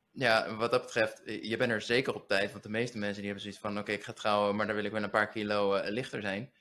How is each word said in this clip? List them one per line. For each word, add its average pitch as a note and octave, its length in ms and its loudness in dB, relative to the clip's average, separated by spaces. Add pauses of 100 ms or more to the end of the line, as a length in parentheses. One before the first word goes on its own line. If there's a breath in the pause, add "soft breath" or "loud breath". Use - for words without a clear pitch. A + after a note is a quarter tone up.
(120)
Ja, A2+ 440 4
wat A2+ 160 0
dat B2 100 4
betreft, - 420 0
eh, - 200 -8
je G#2+ 140 -2
bent A#2+ 140 2
er G#2+ 100 0
zeker A#2+ 340 0
op - 120 -12
tijd, G2+ 240 2
want G2+ 120 -14
de G#2+ 60 -12
meeste A#2 280 -4
mensen G#2 200 -2
die G2+ 80 -6
hebben G2+ 160 -6
zoiets G2+ 180 -10
van, G#2 180 -4
"Oké, G#2 140 -4
ik G#2 120 -4
ga A2+ 100 -10
trouwen, G#2 420 2
maar G#2+ 100 0
dan G#2 100 0
wil G#2 100 -2
ik G2+ 60 -4
wel G#2+ 120 -2
een G2+ 60 -2
paar G#2 200 4
kilo, G#2 440 2
eh, G2 180 0
lichter B2+ 300 -4
zijn." G2+ 400 -4